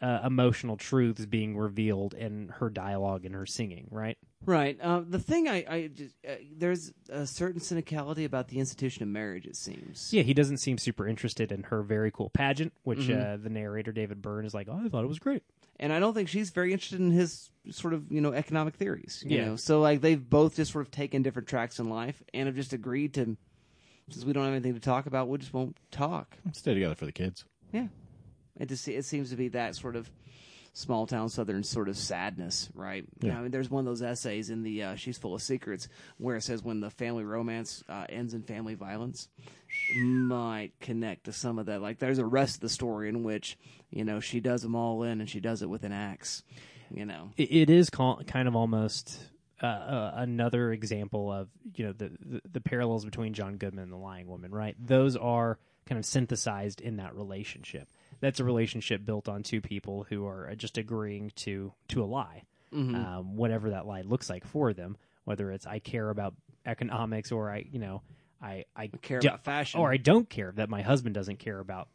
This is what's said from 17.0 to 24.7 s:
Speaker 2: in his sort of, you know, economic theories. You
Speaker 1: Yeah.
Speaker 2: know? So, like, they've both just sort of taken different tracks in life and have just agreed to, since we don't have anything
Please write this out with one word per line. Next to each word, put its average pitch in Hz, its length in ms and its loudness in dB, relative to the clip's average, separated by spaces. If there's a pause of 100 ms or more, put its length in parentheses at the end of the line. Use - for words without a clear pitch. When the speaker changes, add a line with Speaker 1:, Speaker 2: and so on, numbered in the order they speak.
Speaker 2:
in 180 100 6
his 170 400 4 (200)
sort 165 240 -2
of, 151 180 -4
you 151 80 2
know, 147 120 4
economic 151 440 0
theories. - 500 -4
You 147 120 4
Speaker 1:
Yeah. 117 80 2
Speaker 2:
know? 110 100 -2
So, 151 240 6
like, 147 200 8
they've 143 300 4
both 151 260 8
just - 160 0
sort 147 140 -2
of - 60 -20
taken 139 300 0
different 127 260 0
tracks 117 320 -2
in 113 80 -2
life 113 340 -4 (100)
and 135 140 -2
have 131 100 -2
just 131 160 -4
agreed 131 420 -2
to, 113 220 2 (720)
since - 160 -12
we 143 80 2
don't 139 120 4
have 135 100 2
anything 127 200 2